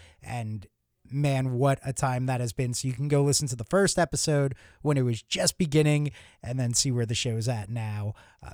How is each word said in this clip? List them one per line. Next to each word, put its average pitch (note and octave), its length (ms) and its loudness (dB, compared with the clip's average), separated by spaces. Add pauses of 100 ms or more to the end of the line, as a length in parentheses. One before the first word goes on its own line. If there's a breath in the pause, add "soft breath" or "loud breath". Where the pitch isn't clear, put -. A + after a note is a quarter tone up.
(220 soft breath)
and G#2+ 460 -8 (440)
man, C3 420 0
what C3+ 300 2
a C3+ 80 -4
time B2+ 360 -2
that B2+ 120 0
has A#2+ 140 -4
been. B2 180 -2
So B2+ 160 -4
you C3 60 -2
can C3+ 140 -4
go C#3+ 160 4
listen C#3+ 240 2
to B2 80 -6
the A2+ 80 -6
first F#3+ 340 2
episode C#3+ 560 2 (300 soft breath)
when D3 120 2
it C#3 60 2
was A#2+ 220 0
just - 340 -2
beginning D3 540 2 (320 loud breath)
and B2 160 -6
then A#2+ 160 0
see C3+ 160 2
where A#2+ 160 0
the A2+ 80 -2
show - 160 -2
is A2+ 180 -2
at A#2 180 -4
now. G#2+ 460 -6 (320 soft breath)
Uh, - 80 -16